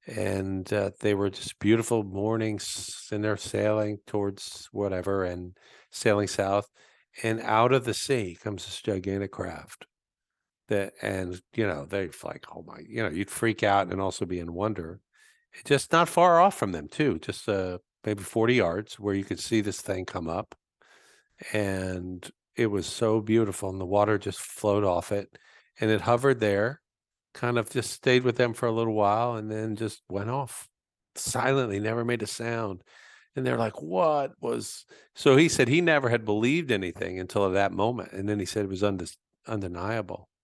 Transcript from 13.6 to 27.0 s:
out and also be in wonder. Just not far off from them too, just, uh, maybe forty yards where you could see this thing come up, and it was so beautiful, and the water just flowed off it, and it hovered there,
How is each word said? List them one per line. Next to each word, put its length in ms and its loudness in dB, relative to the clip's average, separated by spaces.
out 280 4
and 80 -2
also 280 -4
be 120 -4
in 140 -8
wonder. 460 -4
Just 260 2
not 160 6
far 320 6
off 160 6
from 160 -2
them 160 -6
too, 300 0
just, 320 -8
uh, 300 -2
maybe 160 -2
forty 320 2
yards 460 0
where 160 0
you 80 0
could 160 -6
see 220 0
this 200 -4
thing 240 -4
come 220 -6
up, 260 -6
and 800 -4
it 120 2
was 200 -2
so 320 2
beautiful, 500 0
and 120 -6
the 40 -4
water 320 4
just 220 -6
flowed 460 0
off 260 0
it, 260 -4
and 100 2
it 80 4
hovered 400 4
there, 420 0